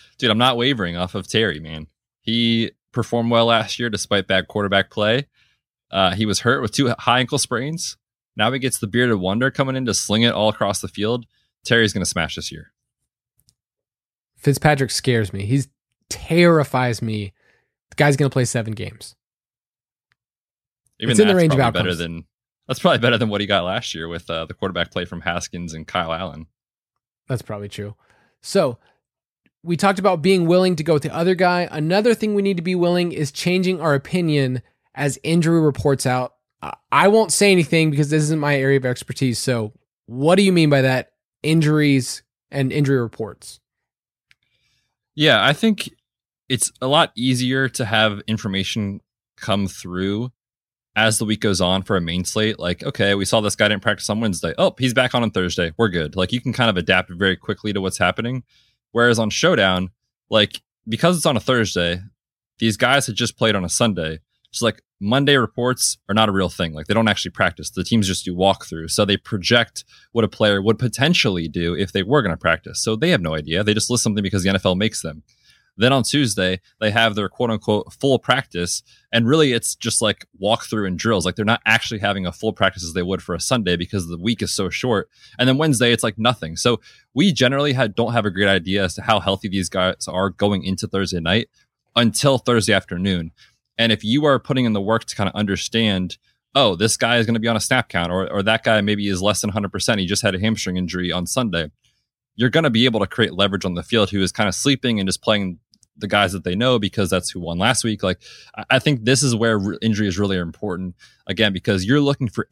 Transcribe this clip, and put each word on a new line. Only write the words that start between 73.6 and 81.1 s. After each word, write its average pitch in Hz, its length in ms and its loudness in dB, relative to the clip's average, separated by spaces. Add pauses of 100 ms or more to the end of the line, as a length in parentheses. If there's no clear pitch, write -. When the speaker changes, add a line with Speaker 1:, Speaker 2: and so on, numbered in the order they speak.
Speaker 1:
They 107 100 2
just 104 160 -2
list 123 140 -2
something 104 180 0
because 95 220 -2
the 95 60 2
N 98 60 2
F 95 100 -2
L 92 100 4
makes 107 260 -2
them. 78 220 -12 (540)
Then 123 160 4
on 131 100 2
Tuesday, 98 560 0 (220)
they 107 100 2
have 113 240 2
their 101 140 -2
quote 120 200 -4
unquote 107 440 -2
full 131 260 0
practice. 90 640 -4 (300)
And 117 120 2
really, 143 280 4
it's - 200 -4
just, - 280 -4
like, 107 260 -2 (120)
walkthrough 104 460 -2
and 90 140 -4
drills. 104 260 0